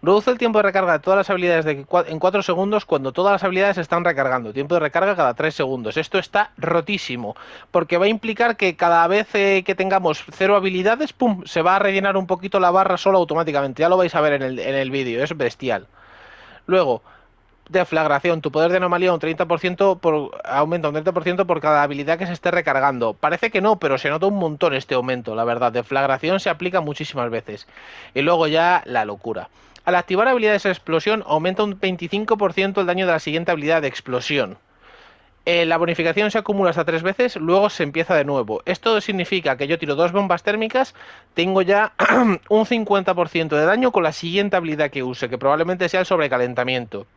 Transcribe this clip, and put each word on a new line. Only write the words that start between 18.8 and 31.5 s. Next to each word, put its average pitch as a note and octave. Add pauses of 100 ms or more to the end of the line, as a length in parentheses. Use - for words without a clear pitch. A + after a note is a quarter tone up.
un E3
treinta D#3+
por E3
ciento F#3
por, D3+ (120)
aumenta D#3
un D3
treinta D#3
por E3+
ciento F3+
por E3
cada D3
habilidad C#3+
que F#3+
se F3
esté F3
recargando. C3+
Parece F3
que F#3+
no, G#3
pero C3+
se C#3+
nota D#3+
un G3+
montón D#3+
este C3
aumento, B2
la A2+
verdad. A#2+
Deflagración C3+
se G3+
aplica F3
muchísimas C#3+
veces. A2 (480)
Y C#3
luego D#3+
ya E3
la A#2+
locura. G#2 (360)
Al F3+
activar F#3
habilidades G#3+
de G3
explosión, F#3
aumenta F#3